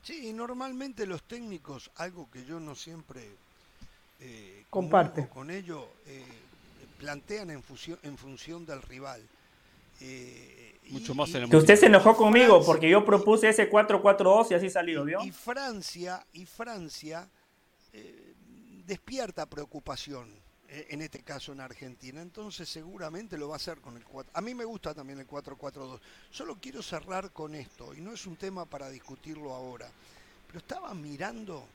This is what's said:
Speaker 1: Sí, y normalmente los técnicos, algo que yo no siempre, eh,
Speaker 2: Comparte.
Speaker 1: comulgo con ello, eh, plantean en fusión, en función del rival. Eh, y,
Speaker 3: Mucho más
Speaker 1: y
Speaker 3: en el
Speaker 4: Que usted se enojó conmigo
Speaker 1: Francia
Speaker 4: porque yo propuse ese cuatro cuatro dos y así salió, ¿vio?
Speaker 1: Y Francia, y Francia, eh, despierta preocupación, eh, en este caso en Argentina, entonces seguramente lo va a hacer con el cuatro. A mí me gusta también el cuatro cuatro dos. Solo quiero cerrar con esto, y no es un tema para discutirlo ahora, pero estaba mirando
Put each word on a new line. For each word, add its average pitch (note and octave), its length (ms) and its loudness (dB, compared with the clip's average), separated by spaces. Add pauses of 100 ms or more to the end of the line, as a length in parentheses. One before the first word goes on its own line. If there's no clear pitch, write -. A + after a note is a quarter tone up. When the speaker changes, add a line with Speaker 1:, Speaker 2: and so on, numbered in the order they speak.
Speaker 1:
Sí, D#4 260 -14
y A3 40 -10
normalmente B3 720 -10
los F3+ 180 -10
técnicos, G3 720 -16
algo F3 340 -14
que B2+ 140 -20
yo E3 160 -14
no D3+ 160 -14
siempre, D#3+ 440 -20 (1000)
eh, G#2+ 500 -20
Speaker 2:
Comparte. F3 580 0
Speaker 1:
comulgo - 60 -20
con C3+ 160 -16
ello, E3+ 380 -14 (180)
eh, C3+ 160 -20 (760)
plantean E3 520 -12
en C#3+ 120 -14
fusión, E3 420 -16
en C#3+ 120 -14
función C#3 480 -18
del D3 180 -14
rival. B2+ 380 -16 (800)
Eh, B2+ 840 -20
y, - 80 -18
Speaker 3:
Mucho - 220 -10
más C#3+ 160 -4
Speaker 1:
y E3+ 80 -8
Speaker 3:
en B2 60 -4
el A#2+ 60 -8
Speaker 4:
Que D#3 60 8
usted D#3 200 10
se G#3 100 10
enojó G#3 300 10
conmigo A3+ 320 8
Speaker 1:
Francia F3 180 10
Speaker 4:
porque D#3+ 240 4
yo G#3 140 8
propuse G#3+ 440 6
ese A3 200 4
cuatro G#3 340 4
cuatro G3 280 6
dos A3 200 6
y G#3 40 4
así F3+ 160 0
salió, E3 340 -2
¿vio? E3 200 -4
Speaker 1:
Y G3 60 -12
Francia, G3+ 920 -10 (100)
y F3 120 -18
Francia, F3 800 -14 (680)
eh, - 420 -20 (520)
despierta F#3+ 600 -10
preocupación, C#3+ 840 -14 (400)
eh, D3 220 -18
en D3+ 120 -12
este D3 180 -16
caso C#3+ 320 -16
en C#3 80 -18
Argentina, B2+ 600 -18
entonces F3+ 480 -16
seguramente E3+ 680 -14
lo D3 100 -10
va D#3 60 -10
a - 20 -12
hacer D#3+ 220 -12
con B2 180 -20
el A#2 80 -20
cuatro. - 300 -20
A E3 80 -6
mí A#3+ 120 -12
me A#3+ 100 -12
gusta G3+ 300 -12
también C#3 240 -18
el C3+ 80 -20
cuatro C#3+ 300 -14
cuatro C#3 300 -14
dos. B2+ 140 -18 (300)
Solo D4 300 -14
quiero C4 220 -16
cerrar F#3 500 -10
con D#3 220 -14
esto, - 400 -18
y D3 60 -20
no F#3+ 120 -16
es - 140 -16
un E3+ 100 -16
tema F#3+ 300 -12
para C#3 240 -16
discutirlo C#3 640 -16
ahora, B2 340 -16 (580)
pero - 120 -20
estaba D#4+ 360 -14
mirando E3 800 -14